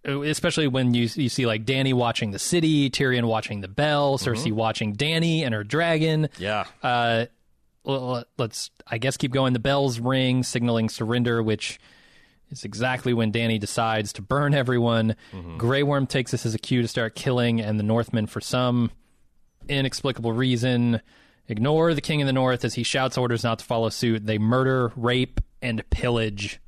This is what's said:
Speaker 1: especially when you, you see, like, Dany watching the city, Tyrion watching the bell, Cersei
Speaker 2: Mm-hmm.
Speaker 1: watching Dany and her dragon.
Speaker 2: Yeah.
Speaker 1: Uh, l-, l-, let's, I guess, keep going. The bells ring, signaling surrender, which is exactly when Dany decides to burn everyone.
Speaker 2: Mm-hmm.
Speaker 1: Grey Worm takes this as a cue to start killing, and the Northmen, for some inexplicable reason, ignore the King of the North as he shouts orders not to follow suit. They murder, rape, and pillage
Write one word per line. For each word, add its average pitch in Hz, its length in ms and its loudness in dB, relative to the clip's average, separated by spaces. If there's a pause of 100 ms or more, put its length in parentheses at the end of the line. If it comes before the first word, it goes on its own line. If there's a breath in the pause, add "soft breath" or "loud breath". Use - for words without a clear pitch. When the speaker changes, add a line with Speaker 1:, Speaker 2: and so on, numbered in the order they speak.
Speaker 1:
especially 151 640 0
when 123 260 2
you, 120 200 2
you 135 140 0
see, 123 180 0
like, 110 180 -2
Dany 135 280 0
watching 117 380 0
the 98 80 -8
city, 156 520 2
Tyrion 127 340 2
watching 110 360 -2
the 95 80 -10
bell, 143 500 2
Cersei 117 300 -2
Speaker 2:
Mm-hmm. 107 80 0
Speaker 1:
watching 110 400 -2
Dany 160 480 0
and 120 100 -2
her 104 100 -4
dragon. 156 640 2 (100)
Speaker 2:
Yeah. 101 260 -2 (180)
Speaker 1:
Uh, 120 440 2 (600)
l-, 127 300 -4
l-, 120 80 -6 (140)
let's, - 320 -4 (160)
I 113 120 -4
guess, 131 180 -2
keep 127 160 -2
going. 131 200 2
The 123 60 2
bells 135 420 0
ring, 127 420 2
signaling 117 460 0
surrender, 117 540 0
which 107 360 -2 (720 soft breath)
is - 140 -16
exactly 123 480 -2
when 113 200 2
Dany 113 280 2
decides 110 540 -2
to 104 80 -12
burn 143 320 0
everyone. 117 640 2 (160 loud breath)
Speaker 2:
Mm-hmm. 85 260 -12
Speaker 1:
Grey 131 240 2
Worm 139 240 2
takes 127 240 -2
this - 160 -4
as 110 80 -2
a 110 40 -4
cue 123 240 0
to 113 60 -2
start 113 260 -4
killing, 120 460 0
and 107 200 -2
the 104 40 -2
Northmen, 110 420 0
for - 140 -8
some 123 500 0 (800)
inexplicable 131 640 -2
reason, 120 680 2 (460 soft breath)
ignore 151 480 2
the 143 60 -2
King 151 220 -2
of 139 40 2
the 135 60 2
North 127 320 2
as 117 100 -2
he 120 80 -4
shouts 131 360 -2
orders 117 260 0
not 113 140 0
to - 80 -16
follow 113 240 0
suit. 110 340 0
They 107 140 0
murder, 127 580 2
rape, 123 440 0 (200)
and 113 300 -6
pillage 110 760 -2